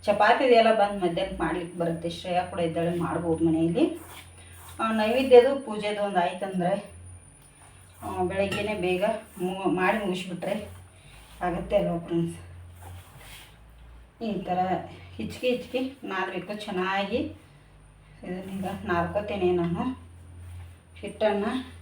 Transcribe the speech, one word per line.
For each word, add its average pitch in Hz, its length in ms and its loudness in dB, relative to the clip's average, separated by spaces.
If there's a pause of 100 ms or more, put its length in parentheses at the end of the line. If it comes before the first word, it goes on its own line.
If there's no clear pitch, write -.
ಚಪಾತಿ 214 400 6
ಇದೆಯಲ್ಲ 226 300 8
ಬಂದು 202 320 2
ಮಧ್ಯಾಹ್ನಕ್ಕೆ 170 360 -2
ಮಾಡ್ಲಿಕ್ಕೆ 175 360 -4
ಬರುತ್ತೆ. 170 320 -2
ಶ್ರೇಯ 180 300 -2 (100)
ಕೂಡ 165 100 -6
ಇದ್ದಾಳೆ, 170 380 0
ಮಾಡ್ಬೋದು 165 460 0
ಮನೆಯಲ್ಲಿ. 165 560 2 (800)
ಆ, 220 120 0
ನೈವೇದ್ಯದು 247 720 6
ಪೂಜೆದು 208 380 -2
ಒಂದು 196 160 0
ಆಯ್ತಂದ್ರೆ, 185 680 0 (1200)
ಆ, 185 200 -4
ಬೆಳಗ್ಗೆನೇ 196 520 0
ಬೇಗ 180 300 0 (380)
ಮು-, 185 340 0
ಮಾಡಿ 202 300 0
ಮುಗಿಸ್ಬಿಟ್ರೆ 180 640 -4 (760)
ಆಗುತ್ತೆ 175 340 -2
ಅಲ್ವಾ 175 220 2
ಫ್ರೆಂಡ್ಸ್. 170 380 -2 (1900)
ಈ 226 100 -2
ಥರ 180 260 -2 (580)
ಹಿಚ್ಕಿ 247 340 -4
ಹಿಚ್ಕಿ 262 540 -4
ನಾದಬೇಕು 185 500 -4
ಚೆನ್ನಾಗಿ. 196 800 -2 (920)
ಇದನ್ನೀಗ 190 400 -8 (200)
ನಾದ್ಕೋತೇನೆ 180 680 0
ನಾನು 180 440 0 (1040)
ಹಿಟ್ಟನ್ನು. 214 800 -2